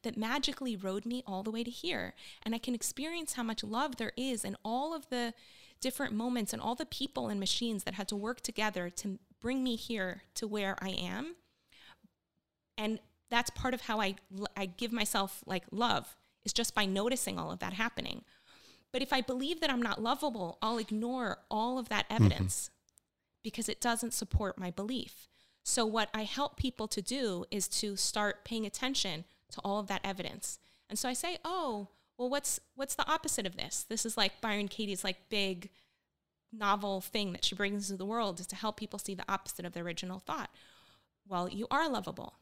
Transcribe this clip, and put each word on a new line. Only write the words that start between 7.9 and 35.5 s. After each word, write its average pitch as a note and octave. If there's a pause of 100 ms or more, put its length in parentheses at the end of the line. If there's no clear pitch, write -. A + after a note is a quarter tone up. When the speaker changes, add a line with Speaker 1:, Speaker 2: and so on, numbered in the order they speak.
Speaker 1:
had F#3+
to G#3+
work G#3+
together G#3
to F#3+ (200)
bring B3+
me B3+
here G3 (100)
to -
where G3+
I F#3+
am. G3 (1400)
And G#3+ (300)
that's A#3+
part B3+
of B3
how A3
I G3 (200)
l-, G3 (100)
I G3+
give G#3+
myself, G#3
like, F#3
love, A3 (260)
is G3+
just -
by G#3+
noticing G3
all D#3+
of F3+
that F#3+
happening. - (720)
But C4
if C4+
I C4
believe C4+
that D#4+
I'm A#3+
not G#3+
lovable, A3+
I'll A3+
ignore A3
all A#3+
of A#3+
that G3+
Speaker 2:
Mm-hmm. A3
Speaker 1:
evidence - (720)
because A3
it -
doesn't A#3
support -
my F3+
belief. - (340)
So -
what G#3+
I A3
help C4+
people A#3+
to -
do A3+
is G3
to G3+
start G#3
paying A3
attention G3+ (260)
to -
all G3+
of G#3
that G3
evidence. - (320)
And G#3
so C4
I B3
say, E4+
"Oh, C#4 (280)
well, B3
what's, C#4 (140)
what's C4+
the -
opposite D4+
of F3
this?" -
This A3
is, A3+
like, G3
Byron G#3
Katie's, G3+
like, F#3+
big G3 (840)